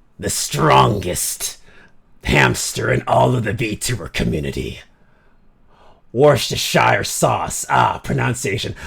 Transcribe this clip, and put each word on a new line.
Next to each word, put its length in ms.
the 100
strongest 1300
hamster 680
in 160
all 280
of 80
the 100
VTuber 580
community? 680
Worcestershire 920
sauce. 680
Ah, 340
pronunciation. 720